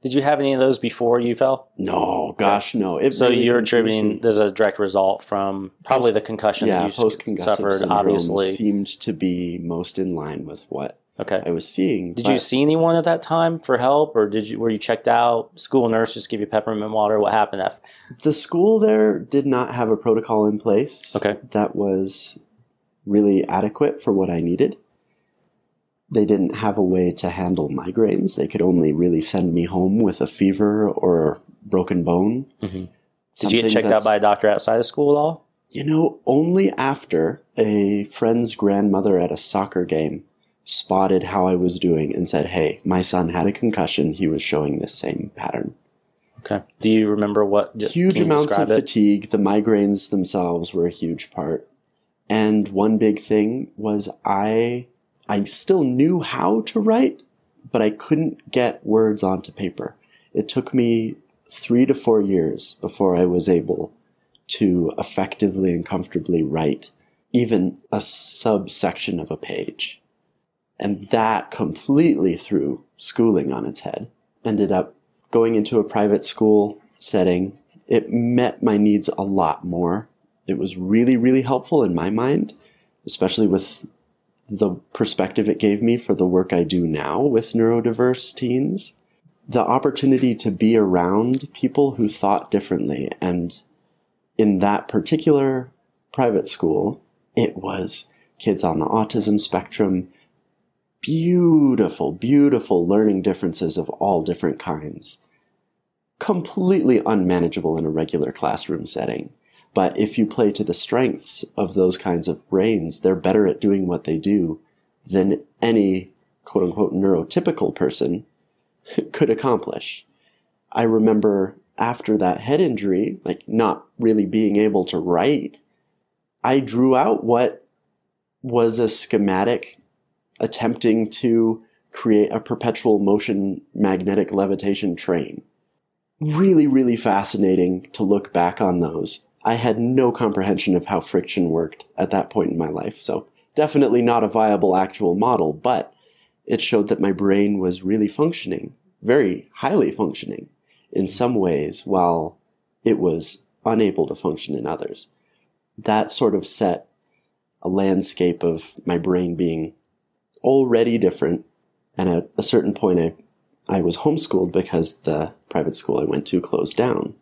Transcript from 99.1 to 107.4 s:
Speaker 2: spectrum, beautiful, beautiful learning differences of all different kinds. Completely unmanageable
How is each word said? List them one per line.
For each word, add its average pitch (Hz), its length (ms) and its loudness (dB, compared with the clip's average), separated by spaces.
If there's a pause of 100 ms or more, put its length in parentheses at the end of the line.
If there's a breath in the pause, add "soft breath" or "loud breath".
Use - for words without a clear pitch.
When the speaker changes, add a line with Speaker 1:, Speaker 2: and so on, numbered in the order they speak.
Speaker 2:
spectrum, 95 680 -2 (920 soft breath)
beautiful, 156 1120 2
beautiful 117 720 2
learning 101 360 2
differences 87 540 -2
of 80 140 -6
all 92 320 0
different 85 360 -2
kinds. - 600 -10 (1000)
Completely 180 880 2
unmanageable 87 720 0